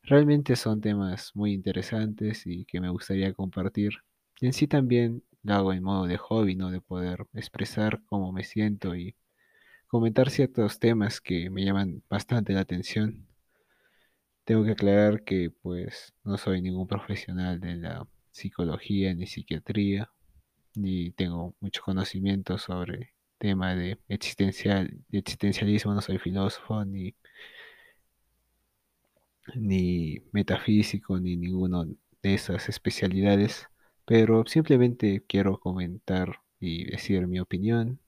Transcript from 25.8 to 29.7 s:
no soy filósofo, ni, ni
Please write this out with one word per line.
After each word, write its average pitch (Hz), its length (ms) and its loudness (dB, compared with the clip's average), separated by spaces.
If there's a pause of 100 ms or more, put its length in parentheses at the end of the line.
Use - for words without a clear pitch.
no 101 80 0
soy 92 160 -4
filósofo, 98 680 -2
ni, 95 300 -8 (2500)
ni 90 680 0 (120)